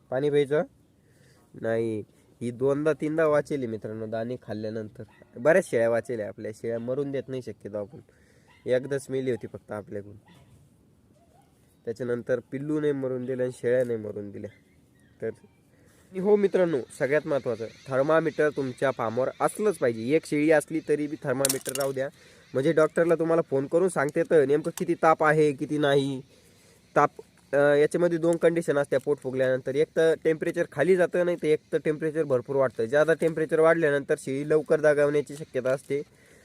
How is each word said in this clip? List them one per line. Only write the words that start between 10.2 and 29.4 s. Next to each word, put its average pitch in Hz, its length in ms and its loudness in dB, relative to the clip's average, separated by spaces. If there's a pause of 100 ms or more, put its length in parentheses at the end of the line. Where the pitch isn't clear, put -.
त्याच्यानंतर 120 560 -4 (120)
पिल्लू 151 280 -4
नाही 147 120 0
मरून 131 320 -4
दिलं 127 180 -4
आणि 127 100 -2
शेळ्या 123 320 2
नाही 117 140 -4
मरून 104 320 -10
दिल्या. 104 200 -12 (720)
तर 113 80 -4 (920)
हो 208 160 4
मित्रांनो, 185 420 2 (200)
सगळ्यात 147 280 0
महत्त्वाचं, 120 400 -2 (220)
थर्मामीटर 151 640 2
तुमच्या 135 400 -2
फार्मवर 123 380 -2 (120)
असलंच 202 380 -2
पाहिजे. 120 380 0
एक 160 100 0
शेळी 151 240 2
असली 156 380 2
तरी 147 180 0
बी 147 160 -8
थर्मामीटर 135 560 -2
राहू 139 140 -2
द्या, 135 160 -4 (460)
म्हणजे 139 180 2
डॉक्टरला 160 420 4
तुम्हाला 165 280 2
फोन 139 240 -2
करून 175 220 2
सांगते 156 340 -2
तर 165 220 4
नेमकं 151 340 0
किती 170 160 -2
ताप 160 300 4
आहे, 151 280 4
किती 147 260 -6
नाही. 139 440 2 (760)
ताप, 147 140 4 (420)
अ, 139 40 2
याच्यामध्ये 151 600 2
दोन 170 180 2
कंडिशन 165 420 2
असतात 143 260 0
पोट 143 140 -2
फुगल्यानंतर, 131 560 -2